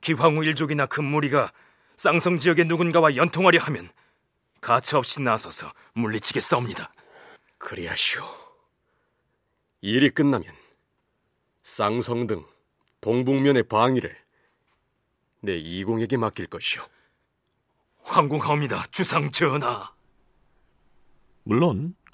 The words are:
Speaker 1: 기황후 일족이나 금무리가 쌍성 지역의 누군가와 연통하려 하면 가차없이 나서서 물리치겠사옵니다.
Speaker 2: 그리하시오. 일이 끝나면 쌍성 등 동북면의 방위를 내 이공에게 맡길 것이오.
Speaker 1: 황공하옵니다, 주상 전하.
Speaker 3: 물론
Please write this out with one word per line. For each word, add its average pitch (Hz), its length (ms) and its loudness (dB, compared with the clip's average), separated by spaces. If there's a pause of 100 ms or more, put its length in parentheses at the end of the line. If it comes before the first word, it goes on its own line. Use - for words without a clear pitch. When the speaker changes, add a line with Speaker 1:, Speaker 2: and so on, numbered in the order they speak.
Speaker 1:
기황후 156 440 2
일족이나 151 420 0
금무리가 143 640 0 (460)
쌍성 170 420 2
지역의 165 280 4
누군가와 165 500 4
연통하려 170 480 4
하면 98 260 -6 (720)
가차없이 131 600 0
나서서 110 520 -4 (220)
물리치겠사옵니다. 110 1000 -2 (680)
Speaker 2:
그리하시오. - 640 -4 (1600)
일이 123 300 2
끝나면 135 420 0 (1120)
쌍성 117 640 -2
등 87 160 -6 (560)
동북면의 131 640 2
방위를 117 520 2 (1200)
내 98 160 -4
이공에게 98 600 -4
맡길 107 300 -4
것이오. - 360 -8 (1200)
Speaker 1:
황공하옵니다, 143 880 0
주상 160 400 -2
전하. 127 600 -2 (1500)
Speaker 3:
물론 135 500 0 (200)